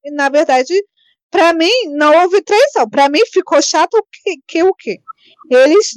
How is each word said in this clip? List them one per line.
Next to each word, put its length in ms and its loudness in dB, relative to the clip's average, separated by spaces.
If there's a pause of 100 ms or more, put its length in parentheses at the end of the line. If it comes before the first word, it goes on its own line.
e, 80 -16
na 180 -2
verdade, 420 0 (580)
pra 220 2
mim, 180 0 (180)
não 340 2
houve 180 0
traição. 480 0
Pra 220 0
mim, 100 0 (100)
ficou 300 0
chato 500 0
que, 260 -10 (100)
que 160 -4
o 120 2
quê? 260 -12 (500)
Eles 460 2